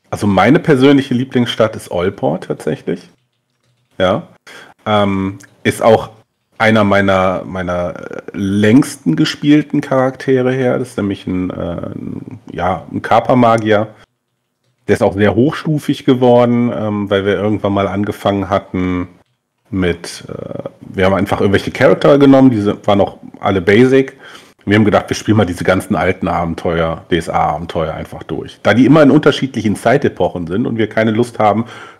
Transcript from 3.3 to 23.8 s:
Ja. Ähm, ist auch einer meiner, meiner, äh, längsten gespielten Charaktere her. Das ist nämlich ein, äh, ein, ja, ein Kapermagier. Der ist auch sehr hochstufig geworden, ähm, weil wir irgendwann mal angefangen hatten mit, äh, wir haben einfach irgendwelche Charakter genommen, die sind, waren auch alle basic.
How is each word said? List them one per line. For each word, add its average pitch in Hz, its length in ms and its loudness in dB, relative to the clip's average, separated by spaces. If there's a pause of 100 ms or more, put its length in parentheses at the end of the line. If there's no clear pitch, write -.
Ja. 92 320 -2 (560)
Ähm, 101 540 -2 (240)
ist - 180 -2
auch 110 300 4 (460)
einer 110 280 2
meiner, 95 580 0
meiner, 87 560 -8
äh, - 220 -14 (120)
längsten 104 840 0
gespielten 147 640 0
Charaktere 131 720 0
her. 131 260 0
Das 127 100 -8
ist - 80 -20
nämlich 101 300 -4
ein, 92 220 -4
äh, - 40 -10
ein, - 880 -10 (120)
ja, 90 380 -4
ein - 120 -8
Kapermagier. 113 840 2 (1000)
Der 104 80 2
ist - 80 0
auch 92 120 2
sehr 98 200 2
hochstufig 151 680 -2
geworden, 120 680 2
ähm, 104 360 -4
weil 98 160 0
wir 101 100 0
irgendwann 101 380 -2
mal 98 160 0
angefangen 101 600 -2
hatten 92 600 -4 (600)
mit, 90 600 -4
äh, - 400 -12 (120)
wir - 240 -2
haben 95 100 2
einfach 95 260 0
irgendwelche 98 300 0
Charakter 156 460 4
genommen, 135 320 6
die 110 120 0
sind, 101 260 -4
waren 101 140 4
auch - 160 -4 (240)
alle 98 200 0
basic. 127 560 4 (460)